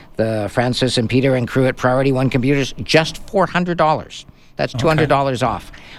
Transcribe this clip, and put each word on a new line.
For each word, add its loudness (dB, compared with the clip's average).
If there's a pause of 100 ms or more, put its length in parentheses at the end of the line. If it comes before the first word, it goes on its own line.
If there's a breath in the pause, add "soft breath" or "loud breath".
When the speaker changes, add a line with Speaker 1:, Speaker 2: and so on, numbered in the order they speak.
(180 loud breath)
Speaker 1:
the 0
Francis 0
and 0
Peter 2
and -2
crew 2
at 0
Priority 2
One 2
Computers, 0 (100)
just 0 (120)
four 0
hundred -2
dollars. 0 (320 soft breath)
That's -4
Speaker 2:
Okay. -4
Speaker 1:
two 2
hundred 2
dollars 0
off -2 (280 loud breath)